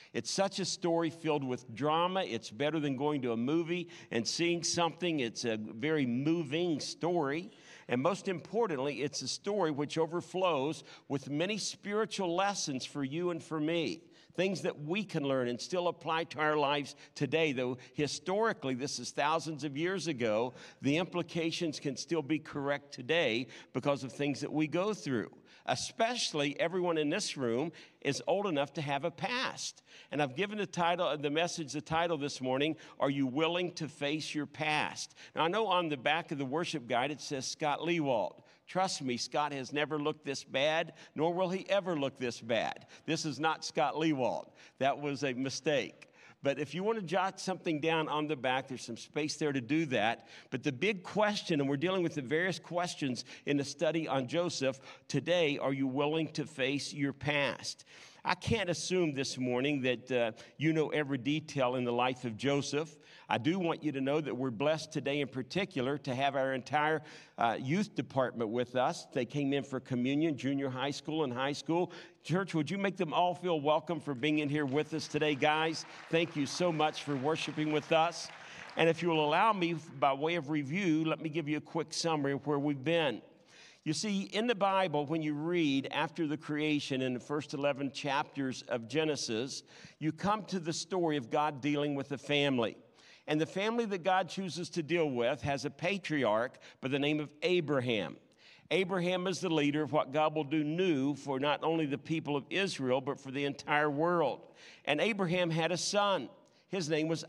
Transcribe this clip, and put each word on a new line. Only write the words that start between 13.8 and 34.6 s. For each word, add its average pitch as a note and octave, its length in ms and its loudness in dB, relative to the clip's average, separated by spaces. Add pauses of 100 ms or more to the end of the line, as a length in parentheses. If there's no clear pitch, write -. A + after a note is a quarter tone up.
Things F3+ 260 0
that D3+ 220 -4
we F#3 200 -2
can D#3 200 -2
learn C3 260 2
and A#2+ 100 -2
still F3 300 0
apply D#3+ 360 -2
to - 140 -10
our D3+ 160 4
lives C#3+ 400 2 (180)
today, D3+ 380 2
though B2+ 260 -2 (160)
historically F3+ 800 0
this B2+ 240 -4
is A#2+ 140 -8
thousands D3+ 540 0
of C#3+ 100 -6
years E3+ 320 -2
ago, A#2+ 460 2 (280)
the C#3 140 2
implications E3+ 840 -2
can C#3 180 -4
still E3 240 -2
be D3+ 180 0
correct C#3+ 540 -4
today C3 540 2 (260)
because C#3 300 2
of B2+ 100 -8
things C#3+ 260 -2
that - 140 -6
we D#3 120 2
go F3+ 280 0
through. B2 360 -2 (360)
Especially D#3+ 960 0
everyone E3+ 380 2
in D3+ 120 2
this F#3 260 -2
room C3+ 360 0 (300)
is C3+ 260 -2
old G3+ 200 2
enough C#3+ 260 0
to E3 80 -4
have C#3+ 220 -2
a E3+ 80 -2
past. - 720 -6 (280)
And C#3+ 100 0
I've C3 140 0
given G#3 220 -2
the G3+ 80 -2
title, E3+ 520 2
the C#3+ 120 -2
message, D#3+ 440 -2
the D3 80 -4
title E3 360 0
this C#3 220 -4
morning, C3+ 380 2 (220)
Are C#3 100 4
You C#3 180 2
Willing D#3+ 460 0
to D3+ 160 -6
Face C#3+ 440 -2
Your D3 120 -2
Past? D3+ 680 -2 (200)